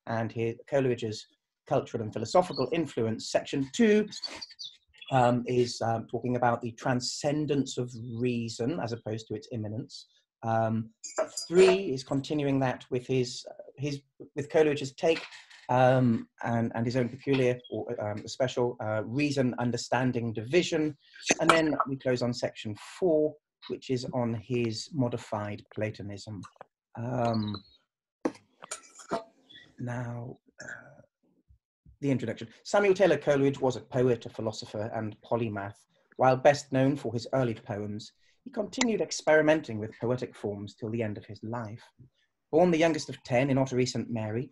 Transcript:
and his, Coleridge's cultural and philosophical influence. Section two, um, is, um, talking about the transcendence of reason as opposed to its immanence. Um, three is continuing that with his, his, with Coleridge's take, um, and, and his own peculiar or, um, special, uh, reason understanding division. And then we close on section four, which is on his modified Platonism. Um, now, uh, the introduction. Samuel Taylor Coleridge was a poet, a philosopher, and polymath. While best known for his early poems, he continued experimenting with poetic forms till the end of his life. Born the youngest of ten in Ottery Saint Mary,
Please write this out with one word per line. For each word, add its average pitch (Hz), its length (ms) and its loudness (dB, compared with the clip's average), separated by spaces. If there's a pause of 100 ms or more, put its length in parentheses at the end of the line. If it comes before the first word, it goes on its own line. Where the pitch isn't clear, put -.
and 113 220 -2
his, 117 260 -2 (140)
Coleridge's 123 560 0 (420)
cultural 120 360 -2
and 107 80 -6
philosophical 170 640 0
influence. 117 580 -2
Section 139 420 -2
two, 214 340 6 (1080)
um, 123 340 4
is, 123 340 0
um, 113 300 -2
talking 123 240 -2
about 120 260 2
the 117 120 -6
transcendence 143 1040 -2
of 123 120 -4 (260)
reason 120 680 -2
as 117 100 -4
opposed 110 360 -6
to - 80 -4
its - 180 -12
immanence. 110 540 -8 (360)
Um, 113 460 0 (580)
three 185 460 6
is 135 100 -6
continuing 139 580 0
that 127 280 0
with 127 160 -2
his, 131 400 -2 (320)
his, 139 240 -6 (340)
with 147 140 -6
Coleridge's 147 440 2
take, 165 280 2 (480)
um, 127 580 6 (160)
and, 117 300 0
and 117 120 -2
his 120 120 -2
own 120 120 2
peculiar 127 500 2 (100)
or, 107 340 -6
um, 104 240 -6
special, 123 560 0
uh, 107 220 0
reason 135 540 0
understanding 120 720 0
division. 151 640 0 (420)
And 165 100 4
then 160 260 4 (120)
we 135 100 -4
close 127 260 0
on 120 100 0
section 110 420 -6 (240)
four, 151 360 2 (340)
which - 220 -8
is 127 220 -2
on 120 200 0
his 113 600 -4
modified 113 680 -2 (140)
Platonism. 101 640 -6 (560)
Um, 117 580 -2 (2250)
now, 120 580 -8 (240)
uh, - 400 -18 (1000)
the 143 80 0
introduction. 113 380 -2 (160)
Samuel 202 320 4
Taylor 180 220 6
Coleridge 139 440 2
was 127 140 2
a - 60 -8
poet, 123 440 2
a 113 40 -10
philosopher, 110 640 -6
and 110 280 -6
polymath. 104 540 -4 (400)
While 131 180 6
best 135 360 4
known 135 240 4
for 123 180 -6
his 120 200 -4
early 127 200 0
poems, 104 580 -8 (320)
he - 60 -16
continued 233 520 -2
experimenting 156 760 2
with 107 140 -6 (100)
poetic 123 340 -2
forms 104 380 -8
till 113 160 -8
the 117 140 -4
end 104 140 -4
of 95 80 -14
his 104 180 -16
life. 113 400 -8 (680)
Born 175 200 6
the 160 60 4
youngest 156 300 2
of 139 160 -12
ten 131 280 2
in 131 60 4
Ottery 127 280 2
Saint 120 240 -4
Mary, 110 420 -4